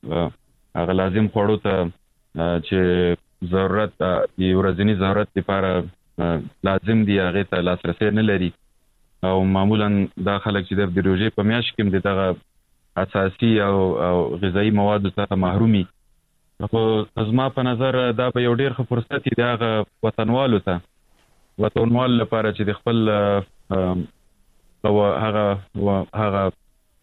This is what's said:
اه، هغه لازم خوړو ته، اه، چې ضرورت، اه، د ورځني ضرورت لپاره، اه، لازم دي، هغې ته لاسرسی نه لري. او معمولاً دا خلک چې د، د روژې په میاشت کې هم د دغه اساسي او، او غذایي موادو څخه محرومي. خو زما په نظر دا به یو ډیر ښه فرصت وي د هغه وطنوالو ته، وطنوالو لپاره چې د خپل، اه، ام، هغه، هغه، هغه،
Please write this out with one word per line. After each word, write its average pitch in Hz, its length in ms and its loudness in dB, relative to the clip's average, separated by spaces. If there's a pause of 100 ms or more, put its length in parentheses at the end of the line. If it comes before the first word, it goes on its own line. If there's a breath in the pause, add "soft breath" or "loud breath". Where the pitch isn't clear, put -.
(120)
اه، 85 200 -2 (460)
هغه 87 160 0
لازم 95 340 0
خوړو 107 360 0
ته، 98 120 -2
اه، 85 840 -6
چې 95 180 -4 (680)
ضرورت، 95 580 -2
اه، 90 240 0 (140)
د - 20 -4
ورځني 95 540 2
ضرورت 98 400 0
لپاره، 95 480 0 (360)
اه، 85 220 -2 (220)
لازم 98 420 2
دي، 98 140 2
هغې 92 320 0
ته 87 100 0
لاسرسی 90 480 -2
نه 104 120 2
لري. 95 320 0 (680)
او 95 200 2
معمولاً 98 640 2 (100)
دا 98 200 -2
خلک 98 280 -2
چې - 80 -6
د، 95 60 0
د 95 200 0
روژې 95 360 0
په 104 80 0
میاشت 117 320 0
کې 113 80 -2
هم 101 60 2
د 92 100 0
دغه 95 360 0 (600)
اساسي 98 640 0
او، 98 420 0
او 90 320 0
غذایي 98 360 0
موادو 101 380 2
څخه 101 240 -4
محرومي. 95 540 2 (760)
خو 110 420 0 (140)
زما 117 320 0
په 127 140 -4
نظر 127 480 0
دا 123 180 -2
به 123 120 -2
یو 120 140 2
ډیر 135 180 -2
ښه 127 160 -4
فرصت 123 380 -4
وي 131 100 0
د 120 40 0
هغه 113 440 0 (180)
وطنوالو 113 560 0
ته، 90 200 -2 (800)
وطنوالو 120 580 0
لپاره 110 360 0
چې 107 100 -8
د 104 100 0
خپل، 110 380 0
اه، 101 340 2 (280)
ام، 92 360 -2 (800)
هغه، 104 320 2
هغه، 101 960 -2
هغه، 98 360 0 (520)